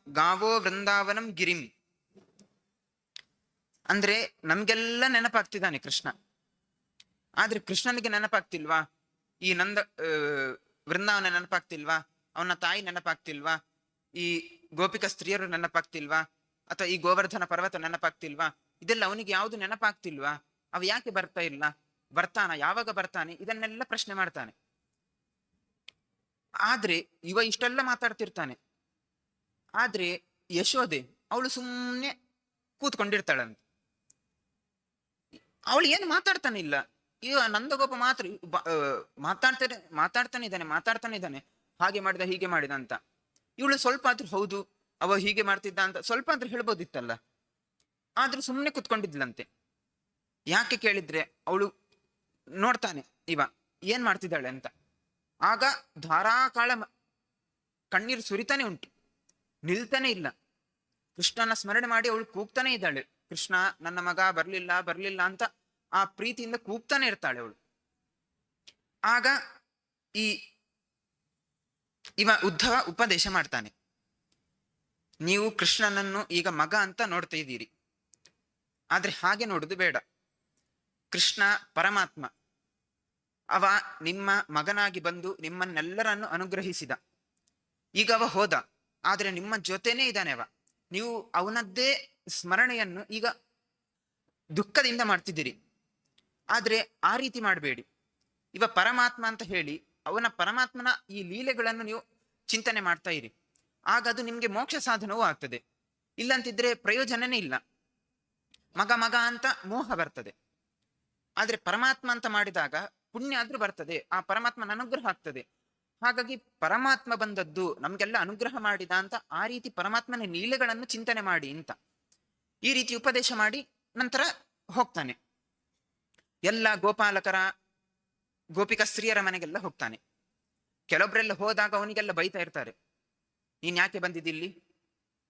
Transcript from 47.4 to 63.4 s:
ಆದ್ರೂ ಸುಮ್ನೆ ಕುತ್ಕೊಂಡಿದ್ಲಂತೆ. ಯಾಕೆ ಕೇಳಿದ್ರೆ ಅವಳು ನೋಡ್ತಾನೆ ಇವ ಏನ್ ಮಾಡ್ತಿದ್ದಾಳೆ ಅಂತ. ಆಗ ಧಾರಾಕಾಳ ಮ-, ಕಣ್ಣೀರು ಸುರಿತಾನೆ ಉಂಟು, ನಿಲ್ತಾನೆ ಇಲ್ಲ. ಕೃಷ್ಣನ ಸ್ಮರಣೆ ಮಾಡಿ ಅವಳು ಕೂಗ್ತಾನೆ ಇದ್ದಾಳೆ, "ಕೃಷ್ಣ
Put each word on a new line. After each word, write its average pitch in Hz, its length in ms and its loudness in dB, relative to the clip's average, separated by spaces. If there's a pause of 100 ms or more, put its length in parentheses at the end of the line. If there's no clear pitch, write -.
ಆದ್ರೂ 262 240 0
ಸುಮ್ನೆ 277 300 -2
ಕುತ್ಕೊಂಡಿದ್ಲಂತೆ. 175 800 -4 (1000)
ಯಾಕೆ 214 300 2
ಕೇಳಿದ್ರೆ 185 580 -2 (120)
ಅವಳು 190 280 2 (720)
ನೋಡ್ತಾನೆ 190 580 0 (220)
ಇವ 160 120 0 (420)
ಏನ್ 233 220 0
ಮಾಡ್ತಿದ್ದಾಳೆ 175 440 0
ಅಂತ. 131 180 -10 (720)
ಆಗ 208 240 4 (340)
ಧಾರಾಕಾಳ 226 760 4
ಮ-, 220 160 -4 (1000)
ಕಣ್ಣೀರು 226 340 0
ಸುರಿತಾನೆ 254 420 -2
ಉಂಟು, 190 240 -8 (760)
ನಿಲ್ತಾನೆ 240 460 0
ಇಲ್ಲ. 175 180 -2 (880)
ಕೃಷ್ಣನ 226 360 2
ಸ್ಮರಣೆ 220 340 2
ಮಾಡಿ 233 220 2
ಅವಳು 226 160 0
ಕೂಗ್ತಾನೆ 247 500 -2
ಇದ್ದಾಳೆ, 165 280 0
"ಕೃಷ್ಣ - 520 -6 (260)